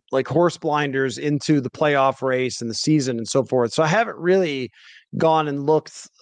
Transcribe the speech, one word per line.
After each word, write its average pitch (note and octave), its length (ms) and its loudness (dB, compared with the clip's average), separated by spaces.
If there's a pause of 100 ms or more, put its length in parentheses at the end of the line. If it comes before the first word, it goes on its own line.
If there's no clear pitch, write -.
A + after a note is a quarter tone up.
(140)
like, C3+ 140 0
horse E3 300 0
blinders C#3 600 -2
into D3 420 0
the B2+ 100 -6
playoff C#3 520 2
race B2+ 400 -2
and A#2+ 80 -6
the A2 60 -8
season C3 420 0
and A2+ 100 -8
so C3+ 160 2
forth. A#2+ 300 0
So D#3+ 100 2
I D#3+ 40 2
haven't G3+ 300 0
really D#3+ 540 0 (460)
gone D#3 320 2
and C#3+ 160 -4
looked, - 420 0 (140)